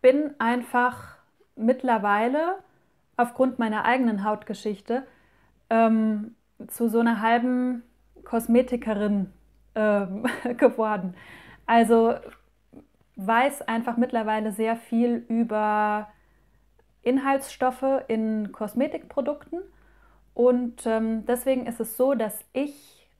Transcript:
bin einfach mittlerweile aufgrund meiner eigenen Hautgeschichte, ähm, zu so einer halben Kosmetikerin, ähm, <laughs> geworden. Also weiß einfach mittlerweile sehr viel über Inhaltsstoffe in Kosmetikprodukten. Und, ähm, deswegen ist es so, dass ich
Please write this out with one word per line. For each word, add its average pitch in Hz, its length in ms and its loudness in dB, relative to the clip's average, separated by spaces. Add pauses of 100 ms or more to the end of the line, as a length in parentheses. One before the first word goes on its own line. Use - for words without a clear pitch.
bin 285 400 4
einfach 247 760 -2 (360)
mittlerweile 247 1040 0 (580)
aufgrund 254 420 0
meiner 214 260 -2
eigenen 226 400 0
Hautgeschichte, 214 840 -6 (600)
ähm, 220 680 2 (340)
zu 233 200 -2
so 226 120 0
einer 233 200 2
halben 247 640 0 (420)
Kosmetikerin, 220 1080 0 (420)
ähm, 208 520 0 (140)
<laughs> 240 160 -6
geworden. 214 580 2 (520)
Also 226 480 6 (1000)
weiß 233 460 0
einfach 233 340 -2
mittlerweile 220 560 0
sehr 220 240 -2
viel 233 520 0
über 214 800 0 (920)
Inhaltsstoffe 269 1080 0
in 220 440 -2
Kosmetikprodukten. 294 1080 -6 (720)
Und, 247 520 2
ähm, 220 400 -2
deswegen 247 400 0
ist 233 140 -8
es 226 160 -6
so, 269 180 2
dass 220 240 -4 (140)
ich - 560 -8 (120)